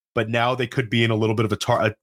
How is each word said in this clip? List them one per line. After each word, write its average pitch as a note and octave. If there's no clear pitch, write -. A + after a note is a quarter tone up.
but A2
now A#2+
they B2
could A#2+
be A#2
in A2+
a A2
little A2
bit A2
of G2+
a G2
tar-, -
a G#2+